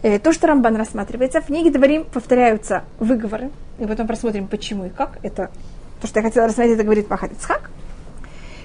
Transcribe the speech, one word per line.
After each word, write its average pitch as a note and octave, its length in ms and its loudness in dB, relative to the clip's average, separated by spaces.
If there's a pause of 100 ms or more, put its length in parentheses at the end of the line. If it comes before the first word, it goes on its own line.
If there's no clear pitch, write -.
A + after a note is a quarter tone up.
Э, G#3 180 4
то, D#4+ 120 6
что E4 140 2
Рамбан B3 300 4
рассматривается, A3+ 640 -2
в D#4+ 60 -6
книге D#4+ 240 2
Дворим C#4+ 340 4
повторяются A3+ 800 2 (160)
выговоры, A3+ 500 -2 (300)
и A3 60 -4
потом G#3+ 200 -2
посмотрим, G#3+ 400 -2
почему G3+ 380 -6
и F3+ 60 -6
как. - 320 -4
Это - 280 -6 (500)
то, A#3 60 -6
что G#3+ 140 0
я - 20 4
хотела A3+ 240 4
рассмотреть, A#3 300 4
это A3 80 2
говорит G#3 240 2
Пахат F#3+ 240 -4
Ицхак. - 380 -4 (960)